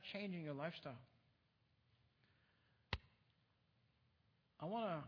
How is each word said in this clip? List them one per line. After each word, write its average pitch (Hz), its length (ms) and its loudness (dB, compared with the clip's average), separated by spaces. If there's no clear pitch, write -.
changing 196 300 0
your 151 120 0
lifestyle. 139 460 -2
I 151 60 -2
want 220 220 2
to 170 100 4